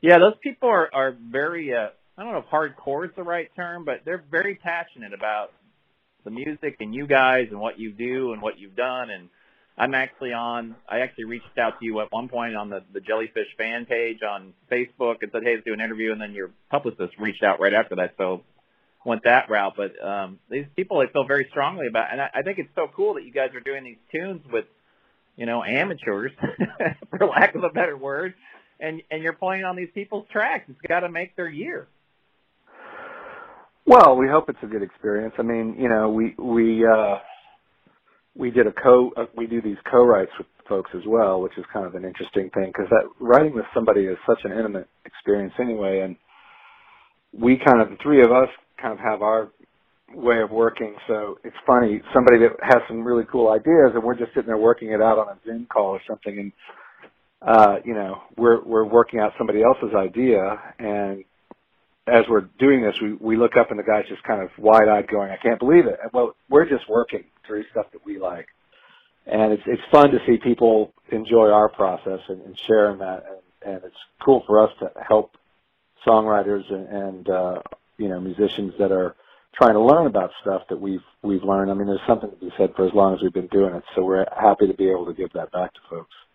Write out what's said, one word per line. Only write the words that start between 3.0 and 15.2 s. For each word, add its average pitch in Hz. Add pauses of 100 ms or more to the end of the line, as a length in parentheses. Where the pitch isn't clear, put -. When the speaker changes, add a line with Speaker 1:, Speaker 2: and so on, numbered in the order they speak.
Speaker 1:
is 170
the 185
right 170
term, 175
but -
they're 170
very 190
passionate 165
about 104 (720)
the 107
music 143
and 107
you 143
guys 131
and 101
what 110
you 110
do 123
and 107
what 104
you've 95
done. 127
And 90 (480)
I'm 127
actually 131
on, 117 (140)
I 113
actually 123
reached 117
out 113
to 117
you 107
at 104
one 117
point 117
on 104
the, 98 (100)
the 101
Jellyfish 110 (100)
fan 117
page 117
on 95 (180)
Facebook 123